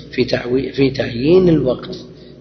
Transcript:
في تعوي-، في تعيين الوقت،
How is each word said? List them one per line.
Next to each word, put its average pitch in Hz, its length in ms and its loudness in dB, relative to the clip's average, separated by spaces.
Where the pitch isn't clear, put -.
في 123 140 0
تعوي-، 123 480 -2
في 135 160 2
تعيين 131 600 2
الوقت، 131 460 0